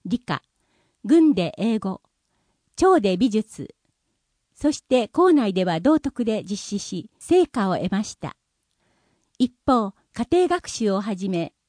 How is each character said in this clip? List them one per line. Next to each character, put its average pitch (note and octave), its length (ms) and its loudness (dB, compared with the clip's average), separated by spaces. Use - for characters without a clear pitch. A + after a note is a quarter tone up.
理 G#3+ 120 -4
科、 - 240 -8
軍 D4+ 300 4
で E3+ 240 -2
英 A3 200 -2
語、 F#3+ 220 -8
町 F#4 260 4
で F#3+ 180 0
美 A#3+ 100 2
術、 - 460 -4
そ D4 180 -2
し - 100 -8
て B3 260 0
校 F4+ 240 4
内 A#3 200 2
で F#3 120 0
は E3+ 160 0
道 D4+ 180 4
徳 C4 260 -4
で A3 180 -2
実 G3 140 -6
施 G3+ 220 -8
し、 - 400 -10
成 F4+ 280 2
果 G3+ 220 -2
を F3+ 80 0
得 - 140 -4
ま G3 120 -2
し - 120 -10
た。 - 220 -14
一 B3+ 140 0
方、 A3+ 260 0
家 A#3+ 160 -6
庭 F4+ 180 4
学 F4 200 -4
習 G#3+ 240 -2
を G3 80 -2
は G3+ 160 -6
じ F#3+ 120 -6
め、 E3+ 240 -4